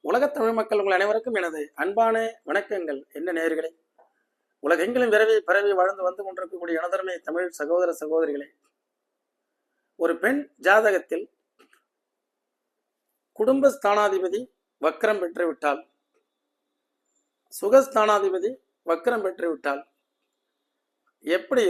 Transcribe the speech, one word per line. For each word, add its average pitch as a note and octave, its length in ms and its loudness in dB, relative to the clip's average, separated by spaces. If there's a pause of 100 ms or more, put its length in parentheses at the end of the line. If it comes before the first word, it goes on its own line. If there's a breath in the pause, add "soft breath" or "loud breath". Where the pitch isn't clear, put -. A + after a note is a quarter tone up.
(120)
உலகத் C#4 240 2
தமிழ் A3+ 200 0
மக்கள் G#3+ 240 -2
உங்கள் G3 160 0
அனைவருக்கும் G#3+ 440 0
எனது D#3+ 200 -6 (220)
அன்பான A3 340 2 (320)
வணக்கங்கள். E3+ 500 -4 (200)
என்ன E3+ 180 -6
நேயர்களே, D#3+ 340 -2 (960)
உலகெங்கிலும் G#3+ 480 2
விரவி A3 220 4 (100)
பரவி G3+ 320 2
வாழ்ந்து F#3+ 280 2
வந்து F#3 180 -4
கொண்டிருக்கக்கூடிய F3 560 -8
எனதருமை F#3 340 -4 (140)
தமிழ் F3 200 -4 (100)
சகோதர E3+ 420 0
சகோதரிகளே, D3+ 480 -4 (1500)
ஒரு E3 160 0
பெண் C4+ 240 0 (240)
ஜாதகத்தில் G3 580 2 (2000)
குடும்ப C4 460 4
ஸ்தானாதிபதி G3+ 640 2 (440)
வக்ரம் G3+ 380 0
பெற்று F3 260 -2
விட்டால், D3 320 -4 (1800)
சுகஸ்தானாதிபதி G#3 920 2 (380)
வக்ரம் G#3 340 -2
பெற்று F3 240 -4
விட்டால் C#3+ 340 -4 (1400)
எப்படி F#3 460 0